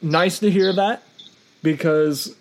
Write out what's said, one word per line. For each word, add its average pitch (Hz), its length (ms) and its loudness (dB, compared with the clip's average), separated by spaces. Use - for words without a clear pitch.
nice 170 380 0
to 208 120 2
hear 190 220 2
that 196 300 -2
because, 156 800 0